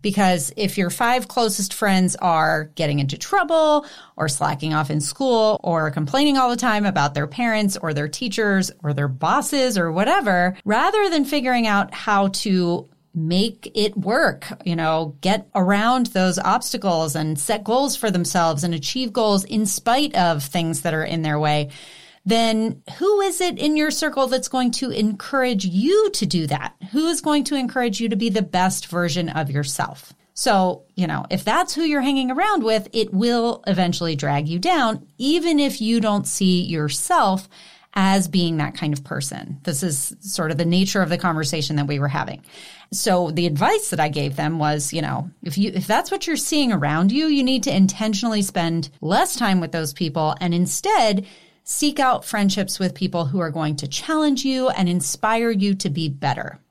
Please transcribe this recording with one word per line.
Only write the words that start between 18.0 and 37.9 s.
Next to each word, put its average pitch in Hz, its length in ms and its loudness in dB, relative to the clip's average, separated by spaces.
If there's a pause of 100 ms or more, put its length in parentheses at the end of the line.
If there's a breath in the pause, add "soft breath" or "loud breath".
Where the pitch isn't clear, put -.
themselves 170 520 0
and 170 120 -2
achieve 220 360 -4
goals 208 320 2
in 214 220 -2
spite 262 500 0
of 170 280 2
things 165 380 -2
that 165 120 -2
are 156 100 -2
in 165 200 -4
their 151 160 0
way, 151 300 0 (560 loud breath)
then 226 580 0 (160)
who 403 220 2
is 381 200 0
it 359 160 -2
in 302 180 2
your 302 140 2
circle 285 380 0
that's 254 220 -2
going 254 200 0
to 240 220 -4
encourage 214 760 0
you 330 460 2
to 220 160 -2
do 160 180 0
that? 143 300 -4 (160)
Who 311 160 0
is 339 140 -2
going 294 240 2
to 285 100 -4
encourage 240 440 -2
you 226 100 -2
to - 60 0
be 226 140 0
the 202 140 0
best 185 440 0
version 175 420 -2
of 151 200 -4
yourself? - 640 -6 (220)
So, 185 480 2 (100)
you 180 140 0
know, 147 240 -4
if 190 120 -2
that's 320 300 0
who 294 80 -4
you're 294 200 2
hanging 269 280 0
around 359 320 0
with, 220 320 0
it 214 180 0
will 233 540 0
eventually 175 500 0
drag 143 320 -2
you 165 120 -2
down, 262 480 0 (100)
even 320 420 2
if 277 220 0
you 226 180 2
don't 208 280 2
see 180 340 2
yourself 185 880 0 (500 loud breath)